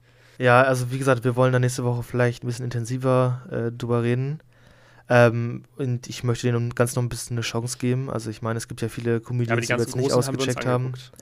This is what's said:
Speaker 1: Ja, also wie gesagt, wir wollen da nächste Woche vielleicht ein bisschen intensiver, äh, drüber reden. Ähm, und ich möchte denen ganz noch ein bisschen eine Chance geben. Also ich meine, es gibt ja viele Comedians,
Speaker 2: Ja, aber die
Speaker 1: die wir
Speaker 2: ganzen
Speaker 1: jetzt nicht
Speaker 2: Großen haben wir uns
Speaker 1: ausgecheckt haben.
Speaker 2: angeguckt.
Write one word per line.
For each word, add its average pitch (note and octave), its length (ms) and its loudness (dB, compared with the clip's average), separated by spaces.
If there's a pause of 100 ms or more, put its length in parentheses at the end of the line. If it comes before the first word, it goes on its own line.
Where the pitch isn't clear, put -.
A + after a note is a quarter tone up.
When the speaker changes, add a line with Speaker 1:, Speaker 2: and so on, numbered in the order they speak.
(380)
Speaker 1:
Ja, B2 240 6
also B2+ 300 2
wie C3 80 -4
gesagt, C3 240 2
wir B2 140 0
wollen B2+ 160 4
da B2+ 60 4
nächste B2 260 0
Woche A#2+ 180 -2
vielleicht B2 400 0
ein B2 40 -8
bisschen B2 180 -6
intensiver, B2+ 840 0
äh, A#2 220 -4
drüber A#2+ 320 0
reden. C3 380 -2 (720)
Ähm, A#2+ 520 4 (140)
und B2 300 -4
ich - 160 -10
möchte B2 220 0
denen A#2+ 300 0
ganz A#2+ 200 2
noch B2+ 60 0
ein A#2+ 80 -2
bisschen A#2 260 -8
eine A#2 60 -2
Chance A#2+ 380 -6
geben. B2+ 320 -2
Also A2+ 180 -6
ich G#2+ 140 -10
meine, A2+ 140 -2
es A2+ 100 -8
gibt A2+ 160 -10
ja A2 60 -2
viele A#2 300 -2
Comedians, A#2+ 300 -2
Speaker 2:
Ja, A#2 40 0
aber A#2 80 2
die A#2 40 -2
Speaker 1:
die - 40 -2
wir B2 80 0
Speaker 2:
ganzen A#2 100 0
Speaker 1:
jetzt - 80 -8
nicht B2+ 160 0
Speaker 2:
Großen B2 160 2
haben C3 100 -4
wir C3 40 -2
uns C3+ 80 0
Speaker 1:
ausgecheckt C3 180 -2
haben. B2 180 0
Speaker 2:
angeguckt. B2 260 -10 (100)